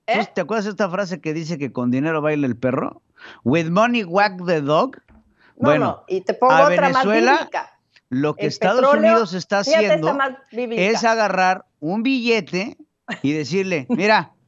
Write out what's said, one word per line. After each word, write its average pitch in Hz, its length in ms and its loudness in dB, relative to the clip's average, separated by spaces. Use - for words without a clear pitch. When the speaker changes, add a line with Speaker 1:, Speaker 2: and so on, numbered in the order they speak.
Speaker 1:
¿eh? 220 120 0
Speaker 2:
¿tú 214 140 -2
te 196 80 -4
acuerdas 202 240 -4
esta 202 240 -4
frase 180 320 -6
que 156 120 -6
dice 165 260 -6
que 135 120 -6
con 123 200 -2
dinero 151 320 0
baila 147 240 0
el 117 100 -4
perro? 127 440 -4
"With 160 260 0
money 226 340 2
wag 190 340 0
the 165 140 2
dog"? 160 360 0
Speaker 1:
No, - 120 2
Speaker 2:
Bueno, 214 160 2
Speaker 1:
no, - 220 -6
y 185 140 -4
te - 120 -2
pongo 254 200 4
Speaker 2:
a 320 140 4
Speaker 1:
otra 285 220 2
más 262 160 0
Speaker 2:
Venezuela, 226 280 4
Speaker 1:
bíblica. - 460 -6
Speaker 2:
lo 147 260 -2
que - 80 -10
Speaker 1:
El 156 40 -2
Speaker 2:
Estados 202 340 0
Speaker 1:
petróleo, 294 300 4
Speaker 2:
Unidos 214 240 2
está 196 280 -2
Speaker 1:
fíjate 320 220 2
esta 202 80 2
Speaker 2:
haciendo 170 220 0
Speaker 1:
más 269 160 -2
bíblica. 226 300 -4
Speaker 2:
es 220 220 0
agarrar 190 640 0
un 185 240 -4
billete 226 760 -2
y 139 120 0
decirle, 156 560 -4
Speaker 1:
<laughs> - 0 -
Speaker 2:
"Mira, 208 440 0